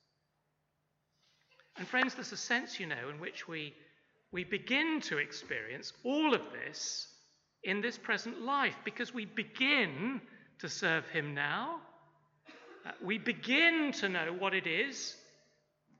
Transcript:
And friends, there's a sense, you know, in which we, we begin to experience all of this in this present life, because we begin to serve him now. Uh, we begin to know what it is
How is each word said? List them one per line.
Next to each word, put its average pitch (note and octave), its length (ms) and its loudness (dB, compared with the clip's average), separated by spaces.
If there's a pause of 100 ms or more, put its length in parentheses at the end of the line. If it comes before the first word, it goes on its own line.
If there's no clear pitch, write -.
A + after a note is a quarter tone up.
(1800)
And F3+ 100 -6
friends, B3+ 280 2
there's G#3+ 180 -8
a F#3+ 40 -8
sense, - 400 0
you F#3 100 -4
know, C3+ 220 -4
in D3 100 -8
which - 280 -10
we, D3+ 260 -6 (580)
we F3+ 120 -4
begin C4 580 2
to - 160 -2
experience C3 760 -4 (100)
all D4 300 4
of - 180 2
this - 560 -6 (560)
in G3+ 180 2
this A#3 160 0
present A3+ 440 -2
life, C4 440 2
because A#3 280 -4
we A3+ 120 -4
begin A3+ 960 2 (380)
to E3+ 100 -4
serve D#3+ 400 2
him D3 240 0
now. F#3+ 480 -2 (1040)
Uh, - 60 -8 (120)
we G3+ 140 0
begin C#4 720 4
to - 160 0
know E3+ 240 0
what F#3 220 0
it F#3 120 2
is G#3+ 520 -2 (840)